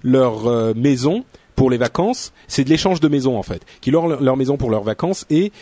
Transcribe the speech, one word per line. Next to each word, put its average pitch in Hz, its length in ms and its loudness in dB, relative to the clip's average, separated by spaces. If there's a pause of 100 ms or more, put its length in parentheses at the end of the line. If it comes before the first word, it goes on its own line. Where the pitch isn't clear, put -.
leur, 123 460 2
euh, 113 280 0
maison 139 480 0 (320)
pour 131 140 4
les 123 80 2
vacances. 170 560 -2 (140)
C'est - 160 0
de 131 40 0
l'échange 160 320 2
de 156 80 4
maison 131 300 0
en 95 40 -4
fait, 87 200 -10 (180)
qui 127 100 -2
louent 165 160 2
leur, 151 140 -2
leur 131 160 2
maison 135 220 0
pour 123 100 -2
leurs 107 160 0
vacances 165 460 -4
et 180 200 2 (120)